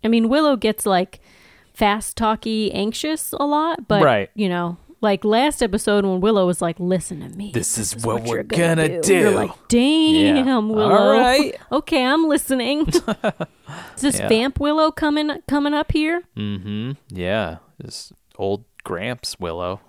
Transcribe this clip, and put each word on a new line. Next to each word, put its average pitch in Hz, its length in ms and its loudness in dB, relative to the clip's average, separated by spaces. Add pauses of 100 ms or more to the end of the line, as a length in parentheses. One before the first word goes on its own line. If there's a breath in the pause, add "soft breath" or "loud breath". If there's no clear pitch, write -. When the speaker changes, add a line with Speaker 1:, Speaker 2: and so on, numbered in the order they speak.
Speaker 1:
I 220 40 0
mean, 226 200 2
Willow 285 280 4
gets, 214 300 -2
like, 190 340 0 (540 soft breath)
fast 208 420 -2
talky, 220 560 -2
anxious 233 600 -4
a - 120 -4
lot, 294 440 -2
but, 202 140 4
Speaker 2:
Right. 113 320 2
Speaker 1:
you 202 140 -2
know, 175 280 -4 (240)
like, 202 240 0
last 254 380 2
episode 208 420 0
when 185 160 0
Willow 202 260 2
was 175 160 -2
like, 165 180 -4
"Listen 180 400 -2
to 131 160 -14
me. 202 160 -10
Speaker 2:
"This - 260 -2
is 101 140 -4
Speaker 1:
This 113 80 -10
is 113 60 -4
Speaker 2:
what 113 140 0
Speaker 1:
what - 80 -10
Speaker 2:
we're 117 80 0
Speaker 1:
you're 110 80 -4
gonna 165 440 2
Speaker 2:
gonna 175 140 -4
Speaker 1:
do." 190 120 4
You're 202 160 6
Speaker 2:
do." 190 60 2
Speaker 1:
like, - 320 -6
"Damn, 294 760 4
Speaker 2:
Yeah. 262 120 2
Speaker 1:
Willow. 214 380 0
Speaker 2:
All 208 160 6
right. 254 420 4 (100)
Speaker 1:
<laughs> - 80 -8
Okay, 277 320 0
I'm 311 240 2
listening." 277 600 0
Speaker 2:
<laughs> - 1080 -6
Speaker 1:
Is - 40 -14
this 269 180 0
Speaker 2:
Yeah. 104 100 -2
Speaker 1:
Vamp 233 320 0
Willow 302 320 2
coming, 302 380 -2 (180)
coming 294 260 0
up 302 180 -2
here? 330 300 0 (140)
Speaker 2:
Mm-hmm. 104 560 -6 (180)
Yeah. 92 460 -2 (220)
This - 340 -16 (240)
old 101 280 -4 (200)
Gramps 110 540 -8
Willow. 90 500 -6